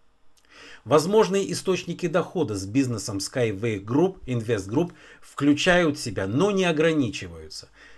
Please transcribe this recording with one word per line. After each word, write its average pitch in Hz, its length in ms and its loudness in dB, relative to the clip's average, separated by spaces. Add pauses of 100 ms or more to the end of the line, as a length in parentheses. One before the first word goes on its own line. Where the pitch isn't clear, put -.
(840)
Возможные 185 680 4
источники 175 560 -4
дохода 160 480 -2
с 95 120 -6
бизнесом 110 500 -2
Skyway 107 640 -2
Group, 151 420 0
Invest 110 440 -2
Group 160 240 0 (280)
включают 151 760 2
в - 40 -10
себя, 98 260 -6
но 165 240 2
не 190 140 2
ограничиваются 135 1040 -2 (280)